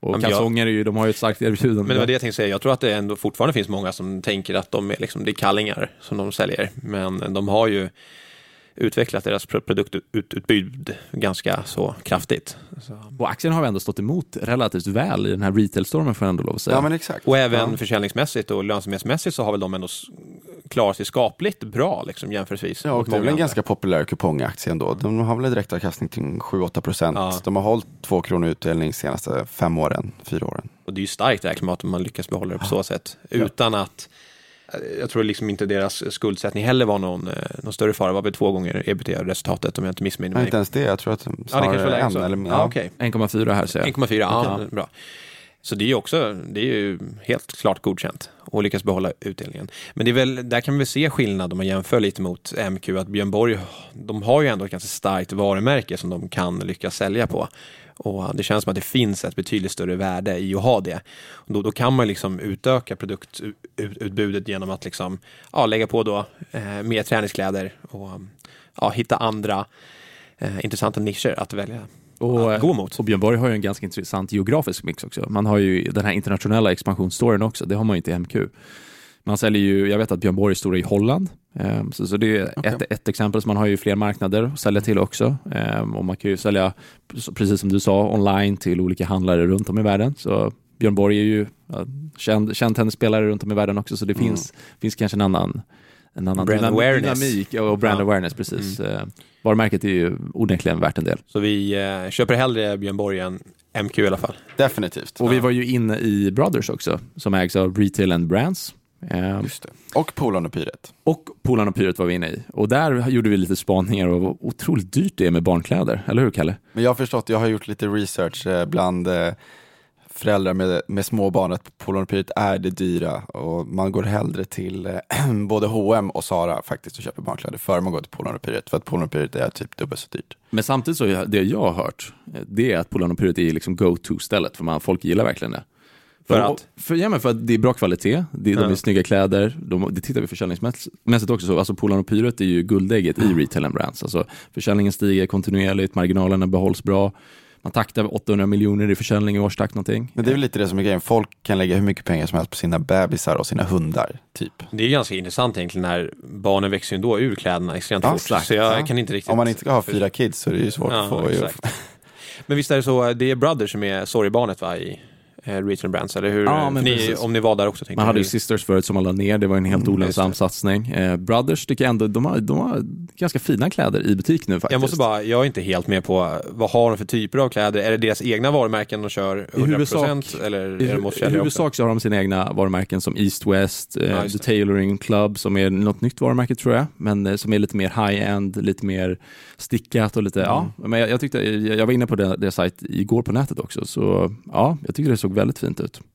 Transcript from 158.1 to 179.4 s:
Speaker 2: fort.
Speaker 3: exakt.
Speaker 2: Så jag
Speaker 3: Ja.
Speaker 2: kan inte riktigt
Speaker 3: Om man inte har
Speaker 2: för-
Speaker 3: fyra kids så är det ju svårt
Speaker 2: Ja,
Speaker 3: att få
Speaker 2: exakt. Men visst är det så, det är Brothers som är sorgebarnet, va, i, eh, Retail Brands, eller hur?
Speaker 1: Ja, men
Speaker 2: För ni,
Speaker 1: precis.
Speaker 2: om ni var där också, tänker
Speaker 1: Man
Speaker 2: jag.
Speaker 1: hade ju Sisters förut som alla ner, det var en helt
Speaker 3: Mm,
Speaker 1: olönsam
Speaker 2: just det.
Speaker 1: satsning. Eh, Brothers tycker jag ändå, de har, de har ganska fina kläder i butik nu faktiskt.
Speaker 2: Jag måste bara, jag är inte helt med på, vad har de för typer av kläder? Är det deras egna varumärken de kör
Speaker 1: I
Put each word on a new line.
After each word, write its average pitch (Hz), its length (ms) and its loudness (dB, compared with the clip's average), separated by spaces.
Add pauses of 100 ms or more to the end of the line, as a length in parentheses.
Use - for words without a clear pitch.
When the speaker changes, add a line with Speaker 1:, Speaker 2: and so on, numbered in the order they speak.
Speaker 2:
fort. 165 100 0
Speaker 3:
exakt. 92 260 0
Speaker 2:
Så 117 80 4
jag 110 260 4
Speaker 3:
Ja. 156 60 -2
Speaker 2:
kan 123 120 0
inte 113 140 -2
riktigt 101 180 -4
Speaker 3:
Om 113 60 4
man 117 120 4
inte 113 220 -2
har 123 120 4
Speaker 2:
för- 101 100 -6
Speaker 3:
fyra 98 180 2
kids 107 300 -2
så - 100 -2
är - 40 0
det 87 60 0
ju 107 100 2
svårt - 220 -2
Speaker 2:
Ja, 110 100 0
Speaker 3:
att 101 60 -2
få - 200 0
Speaker 2:
exakt. - 380 -2 (800)
Men 143 100 0
visst 143 140 -2
är 147 60 4
det 135 60 2
så, 123 300 2
det 123 180 0
är 131 40 4
Brothers 127 380 0
som 104 100 -4
är 98 220 -2
sorgebarnet, 107 560 2
va, 87 180 -4
i, 90 220 -10 (440)
eh, 98 220 -4
Retail 95 240 -2
Brands, 92 260 -4
eller 98 140 0
hur? 104 140 2
Speaker 1:
Ja, 143 260 2
men 135 140 0
Speaker 2:
För 123 60 4
ni, 120 60 2
Speaker 1:
precis. 113 220 0
Speaker 2:
om 113 140 -2
ni 113 80 2
var 110 160 4
där 101 100 2
också, - 180 -4
tänker - 120 -8
Speaker 1:
Man 107 60 4
Speaker 2:
jag. 107 40 6
Speaker 1:
hade 110 120 4
ju 98 60 4
Sisters 107 400 -2
förut 95 200 4
som 98 120 -2
alla 92 160 2
ner, 101 260 2
det 104 80 2
var 98 100 4
en 95 80 4
helt 98 200 2
Speaker 3:
Mm, 101 100 4
Speaker 1:
olönsam 92 360 2
Speaker 2:
just 90 80 -4
det. 101 60 4
Speaker 1:
satsning. 101 460 0
Eh, 92 260 2
Brothers 117 500 0
tycker 131 180 0
jag 127 60 4
ändå, 110 160 2
de 107 180 0
har, 117 160 2
de 139 180 0
har 208 240 -2 (340)
ganska 165 220 -2
fina 135 320 2
kläder - 360 0
i 101 100 4
butik 160 320 0
nu 98 120 2
faktiskt. - 120 0
Speaker 2:
Jag 131 80 2
måste 135 160 0
bara, 110 260 2
jag 117 180 2
är 131 40 6
inte 131 160 -2
helt 90 260 0
med 92 180 2
på, 87 340 2 (120)
vad 113 200 0
har 117 200 6
de 107 80 0
för 107 60 -4
typer 110 340 -2
av 135 100 4
kläder? 104 320 0
Är 107 100 0
det 113 60 4
deras 110 260 0
egna 120 280 2
varumärken 110 520 0
de 104 60 -6
kör 98 280 -2
Speaker 1:
I 101 240 -4